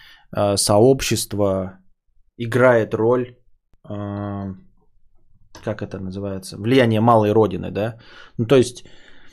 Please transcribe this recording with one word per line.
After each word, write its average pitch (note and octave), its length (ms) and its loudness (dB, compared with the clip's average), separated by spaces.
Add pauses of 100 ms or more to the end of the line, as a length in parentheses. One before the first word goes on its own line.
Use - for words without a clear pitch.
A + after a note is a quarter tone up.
(320)
а, G2+ 260 -2
сообщество G#2 1200 0 (580)
играет A#2+ 600 2
роль, A#2+ 400 0 (520)
а, G2+ 680 -10 (1080)
как G#2+ 200 -10
это G2 160 -12
называется, F#2+ 580 -12
влияние A2+ 420 2
малой A2 320 4
родины, F#2+ 380 0
да? G2+ 300 -6 (380)
Ну, A#2+ 80 -4
то C3 100 2
есть, - 300 0 (480)